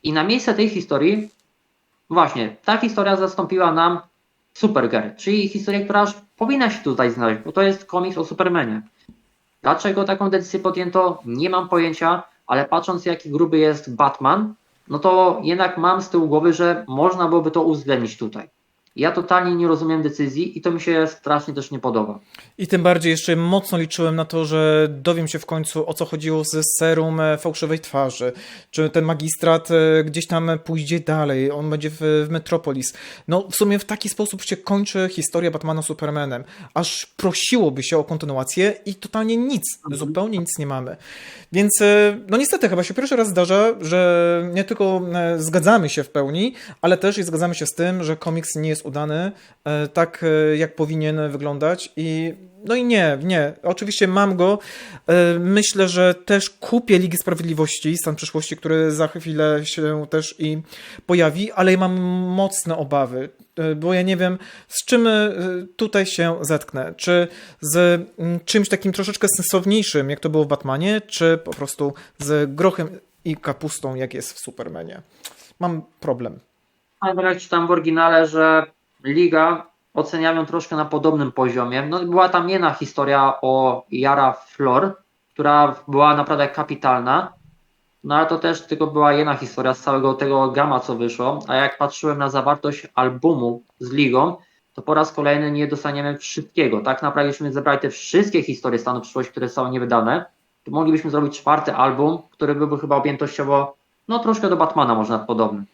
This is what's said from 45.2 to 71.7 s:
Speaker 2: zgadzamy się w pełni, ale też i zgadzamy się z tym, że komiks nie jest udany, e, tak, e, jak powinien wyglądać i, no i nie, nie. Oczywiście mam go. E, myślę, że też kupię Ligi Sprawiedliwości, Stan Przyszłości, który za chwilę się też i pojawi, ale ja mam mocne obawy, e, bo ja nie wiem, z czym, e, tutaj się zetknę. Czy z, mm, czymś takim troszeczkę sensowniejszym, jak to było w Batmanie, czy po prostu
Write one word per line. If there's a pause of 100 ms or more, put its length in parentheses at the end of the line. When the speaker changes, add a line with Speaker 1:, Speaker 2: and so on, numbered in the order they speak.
Speaker 2:
zgadzamy
się
w
pełni, (280)
ale
też
i
zgadzamy
się
z
tym,
że
komiks
nie
jest
udany, (320)
e,
tak, (280)
e,
jak
powinien
wyglądać
i, (300)
no
i
nie,
nie. (100)
Oczywiście
mam
go. (480)
E,
myślę,
że
też
kupię
Ligi
Sprawiedliwości,
Stan
Przyszłości,
który
za
chwilę
się
też
i (440)
pojawi,
ale
ja
mam (340)
mocne
obawy, (280)
e,
bo
ja
nie
wiem, (300)
z
czym,
e, (460)
tutaj
się
zetknę.
Czy (320)
z, (180)
mm,
czymś
takim
troszeczkę
sensowniejszym,
jak
to
było
w
Batmanie,
czy
po
prostu (240)